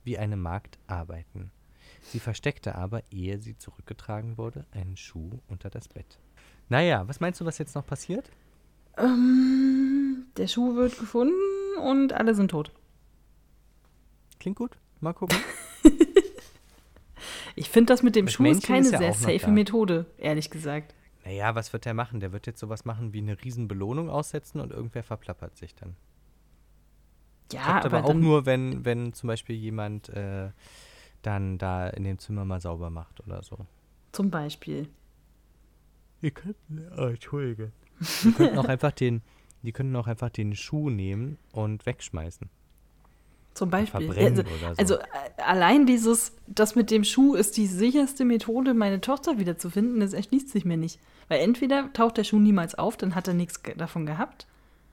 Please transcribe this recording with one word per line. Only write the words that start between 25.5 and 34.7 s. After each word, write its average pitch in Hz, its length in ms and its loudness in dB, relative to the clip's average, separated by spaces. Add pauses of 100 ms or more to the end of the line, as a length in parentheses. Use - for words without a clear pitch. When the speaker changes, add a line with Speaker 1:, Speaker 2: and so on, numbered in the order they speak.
Speaker 1:
sich - 180 -20
dann. 90 200 -18 (1600)
Speaker 2:
Ja, - 120 -10
Speaker 1:
Klappt 175 200 2
Speaker 2:
aber 127 140 2
Speaker 1:
aber 156 60 2
auch - 40 4
Speaker 2:
dann 156 120 4
Speaker 1:
nur, 151 260 4
wenn, 131 380 -2
wenn 120 280 -2
zum - 160 -8
Beispiel 113 280 -6
jemand, 107 520 -8
äh, 98 420 -8 (680)
dann 98 380 -4
da 92 300 -4
in 98 160 -8
dem 95 140 -6
Zimmer 104 260 -8
mal 92 160 -4
sauber 85 300 -8
macht 82 300 -14
oder 90 220 -12
so. - 160 -18 (540)
Speaker 2:
Zum 196 180 -2
Beispiel. 151 580 -8 (1300)